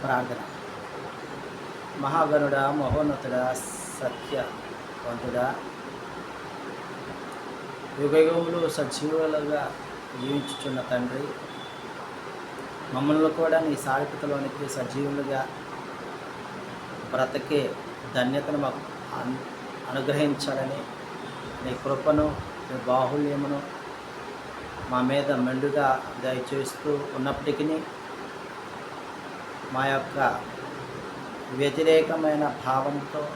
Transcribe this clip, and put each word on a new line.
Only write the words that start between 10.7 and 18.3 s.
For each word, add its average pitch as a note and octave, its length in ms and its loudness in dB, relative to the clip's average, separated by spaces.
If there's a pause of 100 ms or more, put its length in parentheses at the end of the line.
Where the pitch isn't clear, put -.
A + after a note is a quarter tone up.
తండ్రి, B2 420 0 (1700)
మమ్మల్ని D3+ 460 6
కూడా D#3+ 200 6
నీ D#3 160 2 (100)
సారథ్యలోనికి C#3 920 0
సజీవులుగా C#3 680 0 (1700)
బ్రతికే C3 500 2 (540)
ధన్యతను C#3 420 2